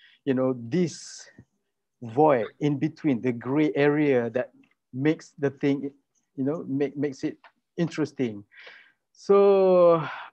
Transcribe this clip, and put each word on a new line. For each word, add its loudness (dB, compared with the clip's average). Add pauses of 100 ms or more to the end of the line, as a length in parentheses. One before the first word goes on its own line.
(240)
You 0
know, 0
this -6 (760)
void 2 (140)
in -2
between, -4
the -2
gray -2
area 2
that -6 (400)
makes -4
the -2
thing, -4 (440)
you -4
know, -6
make, -4
makes -6
it -6 (400)
interesting. -4 (720)
So, 4 (300)